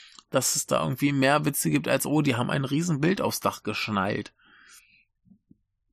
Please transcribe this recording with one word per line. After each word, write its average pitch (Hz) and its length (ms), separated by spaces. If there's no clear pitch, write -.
dass - 260
es - 100
da - 160
irgendwie 143 300
mehr 139 320
Witze 147 260
gibt 147 200
als, 135 160
oh, 147 160
die 139 140
haben 117 140
ein 143 140
Riesenbild 151 560
aufs - 220
Dach - 220
geschnallt. 104 680